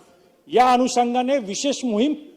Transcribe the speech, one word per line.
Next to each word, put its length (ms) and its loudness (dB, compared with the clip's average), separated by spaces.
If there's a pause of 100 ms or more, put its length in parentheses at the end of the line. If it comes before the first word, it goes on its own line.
(480)
या 240 4
अनुषंगाने 680 0
विशेष 480 -4
मोहीम 280 0 (240)